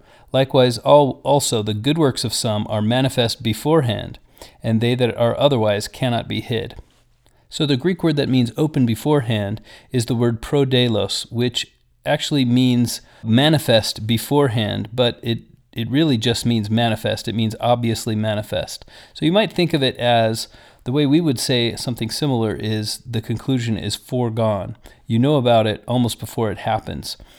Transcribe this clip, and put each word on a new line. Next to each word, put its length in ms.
Likewise, 460
all, 460
also 380
the 120
good 240
works 260
of 100
some 360
are 120
manifest 640
beforehand, 760
and 160
they 160
that 220
are 200
otherwise 500
cannot 400
be 120
hid." 360
So 140
the 120
Greek 260
word 140
that 120
means 280
open 280
beforehand 760
is 140
the 80
word 260
prodelos, 920
which 340
actually 400
means 560
manifest 840
beforehand, 880
but 300
it, 160
it 160
really 260
just 300
means 240
manifest. 580
It 60
means 260
obviously 560
manifest. 680
So 100
you 60
might 200
think 220
of 80
it 160
as, 500
the 80
way 160
we 120
would 200
say 360
something 360
similar 420
is 460
the 200
conclusion 600
is 160
foregone. 840
You 100
know 200
about 280
it 220
almost 320
before 320
it 80
happens. 580